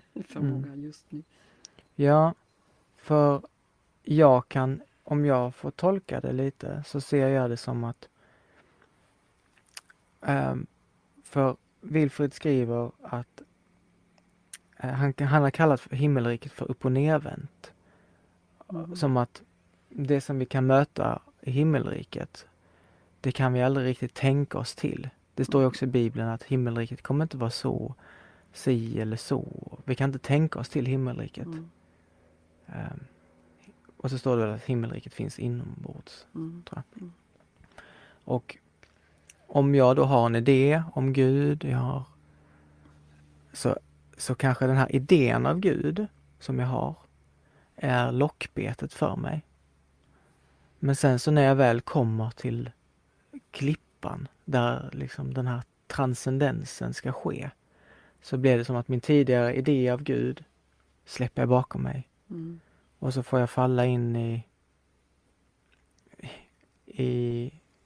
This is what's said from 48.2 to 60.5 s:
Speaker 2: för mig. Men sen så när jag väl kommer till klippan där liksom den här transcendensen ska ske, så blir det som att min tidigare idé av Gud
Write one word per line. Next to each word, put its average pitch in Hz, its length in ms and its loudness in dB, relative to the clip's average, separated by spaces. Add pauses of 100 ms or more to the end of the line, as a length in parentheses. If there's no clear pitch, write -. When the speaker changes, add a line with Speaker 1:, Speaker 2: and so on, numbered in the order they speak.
Speaker 2:
för 190 220 -2
mig. - 300 -6 (1300)
Men 139 160 2
sen 131 240 4
så 151 120 0
när 151 100 6
jag 135 140 6
väl 120 260 4
kommer 113 480 0
till 120 420 -8 (800)
klippan - 760 -6 (240)
där 123 420 0
liksom 135 400 -8
den 127 140 -4
här 123 140 -4 (260)
transcendensen 127 1080 -2
ska - 180 -8
ske, - 380 -8 (720)
så - 160 -6
blir 127 200 4
det 117 80 -2
som 127 100 -4
att 120 120 -4
min 127 140 -2
tidigare 127 540 4
idé 131 340 2
av 127 140 -2
Gud 127 400 -4 (640)